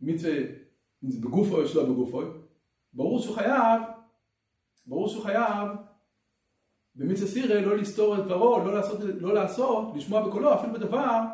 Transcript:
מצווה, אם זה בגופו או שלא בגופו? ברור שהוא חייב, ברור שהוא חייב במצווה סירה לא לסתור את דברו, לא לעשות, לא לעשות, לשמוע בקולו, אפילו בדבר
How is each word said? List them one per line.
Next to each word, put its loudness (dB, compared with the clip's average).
מצווה, -2
אם -4
זה -4
בגופו 2
או 2
שלא 2
בגופו? 0
ברור 0
שהוא -6
חייב, 4
ברור -4
שהוא -8
חייב 0
במצווה -2
סירה 2
לא 2
לסתור 0
את 0
דברו, 4
לא 0
לעשות, -2
לא -2
לעשות, 0
לשמוע -2
בקולו, 4
אפילו -2
בדבר 0